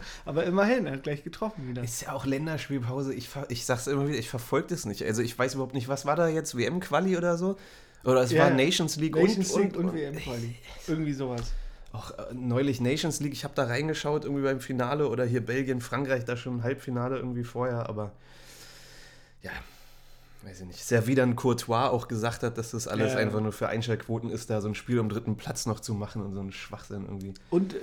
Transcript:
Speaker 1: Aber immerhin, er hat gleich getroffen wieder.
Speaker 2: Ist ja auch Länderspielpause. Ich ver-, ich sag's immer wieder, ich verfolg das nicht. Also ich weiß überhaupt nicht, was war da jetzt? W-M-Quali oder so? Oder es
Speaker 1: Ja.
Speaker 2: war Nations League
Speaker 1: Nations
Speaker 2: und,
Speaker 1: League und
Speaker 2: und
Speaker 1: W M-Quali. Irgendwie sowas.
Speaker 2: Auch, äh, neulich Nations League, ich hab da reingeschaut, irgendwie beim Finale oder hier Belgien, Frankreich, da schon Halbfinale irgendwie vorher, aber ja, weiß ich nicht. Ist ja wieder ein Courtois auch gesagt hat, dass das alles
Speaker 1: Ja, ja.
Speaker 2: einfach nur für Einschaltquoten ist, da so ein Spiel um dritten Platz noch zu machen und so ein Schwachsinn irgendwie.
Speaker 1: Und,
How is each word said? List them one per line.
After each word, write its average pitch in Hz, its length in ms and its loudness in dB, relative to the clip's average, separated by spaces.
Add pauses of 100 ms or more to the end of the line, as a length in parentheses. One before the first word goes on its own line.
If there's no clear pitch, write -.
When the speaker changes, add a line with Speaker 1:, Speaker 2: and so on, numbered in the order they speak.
(260)
Speaker 1:
Aber 156 200 0
immerhin, 202 420 4
er 135 60 -4
hat 135 100 -6
gleich 147 200 -4
getroffen 208 460 -6
wieder. 123 140 -4
Speaker 2:
Ist - 180 -6
ja 151 120 -8
auch 131 120 -4
Länderspielpause. 135 880 -2
Ich 117 160 -8
ver-, 139 200 -8
ich 120 180 -4
sag's 120 180 2
immer 139 220 2
wieder, 147 100 0
ich 117 140 -4
verfolg 135 380 0
das 165 180 -4
nicht. 101 180 -4
Also 110 160 2
ich 117 160 -2
weiß 131 160 0
überhaupt 135 220 -4
nicht, 123 120 -2
was 135 200 -2
war 147 80 4
da 165 140 4
jetzt? 156 260 -2
W-M-Quali 170 600 2
oder 170 200 2
so? 190 200 0 (480)
Oder 127 160 8
es 120 100 4
Speaker 1:
Ja. - 140 8
Speaker 2:
war 139 40 8
Nations 151 460 4
League 156 220 0
Speaker 1:
Nations 190 340 6
Speaker 2:
und, 202 120 4
Speaker 1:
League 190 140 0
und 180 120 2
Speaker 2:
und 170 60 -4
Speaker 1:
W 156 100 -2
M-Quali. 120 500 -4 (320)
Irgendwie 156 240 0
sowas. 127 400 -2 (400)
Speaker 2:
Auch, - 200 -10
äh, - 220 -10
neulich 127 460 2
Nations 143 400 2
League, 143 140 -2
ich - 100 -8
hab 151 100 -6
da 139 120 2
reingeschaut, 147 580 0
irgendwie 139 200 0
beim 135 180 2
Finale 131 480 0
oder 123 160 2
hier 117 200 2
Belgien, 127 360 0
Frankreich, 131 420 0
da 123 140 -2
schon 123 260 -4
Halbfinale 127 540 -2
irgendwie 123 260 -4
vorher, 120 460 -2
aber 104 240 -6 (1300)
ja, - 100 -10 (920)
weiß 92 180 -14
ich 90 60 -12
nicht. 87 120 -14
Ist - 120 -4
ja 113 160 6
wieder 131 160 6
ein 120 120 4
Courtois 120 540 4
auch 117 180 0
gesagt 113 360 -2
hat, 117 140 -2
dass 113 140 -6
das 113 160 -4
alles 107 260 2
Speaker 1:
Ja, 107 60 2
ja. 110 60 4
Speaker 2:
einfach 107 160 2
nur 107 100 0
für - 160 -2
Einschaltquoten 113 600 -2
ist, - 200 -6
da 107 120 2
so 101 60 -2
ein 104 80 -2
Spiel 123 240 0
um 107 100 2
dritten 107 280 -2
Platz - 280 -6
noch 110 140 -2
zu - 140 -6
machen 104 300 -4
und 98 100 -6
so 98 60 -6
ein 98 120 -6
Schwachsinn - 540 -10
irgendwie. 98 280 -8 (160)
Speaker 1:
Und, 185 340 2